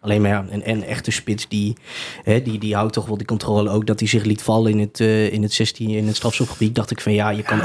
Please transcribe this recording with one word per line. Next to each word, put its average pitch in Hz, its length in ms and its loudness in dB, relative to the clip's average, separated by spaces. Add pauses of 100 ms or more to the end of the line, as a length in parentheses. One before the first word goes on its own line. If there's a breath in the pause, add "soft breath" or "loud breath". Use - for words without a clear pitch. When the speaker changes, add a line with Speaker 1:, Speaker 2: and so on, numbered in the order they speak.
Speaker 1:
Alleen 104 180 4
maar 101 100 4
ja, 101 200 0
een, 104 200 -4
een 107 140 -2
echte 107 260 -4
spits - 380 -4
die, 107 280 -2 (460 loud breath)
hè, 117 200 2
die, 113 160 -4
die 104 160 -2
houdt 107 180 0
toch 107 140 -4
wel 107 100 -4
die 104 100 -8
controle 107 440 0
ook, 104 160 0
dat 107 120 0
hij 110 100 0
zich 104 160 2
liet 104 180 0
vallen 110 280 4
in 107 80 2
het, 104 220 -2
eh, 110 320 4
in 107 100 0
het 107 100 0
zestien, 110 380 -2
in 107 160 0
het 107 100 0
strafschopgebied. 113 580 0
Dacht 110 160 -2
ik - 100 -4
van, 107 120 0
ja, 104 180 2
je 104 120 -2
kan 107 160 0
Speaker 2:
Ja. 104 60 0